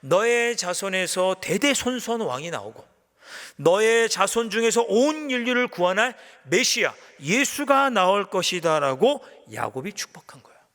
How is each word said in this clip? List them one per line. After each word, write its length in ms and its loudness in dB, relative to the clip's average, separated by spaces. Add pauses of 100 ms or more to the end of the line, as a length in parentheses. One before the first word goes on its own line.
너의 560 0
자손에서 840 -2
대대손손 800 -2
왕이 280 -6
나오고 380 -12 (720)
너의 520 4
자손 400 0
중에서 340 2
온 460 2
인류를 380 0
구원할 500 0 (260)
메시아, 520 0 (260)
예수가 680 2
나올 400 2
것이다라고 960 0 (300)
야곱이 400 -8
축복한 480 -16
거예요. 160 -20 (180)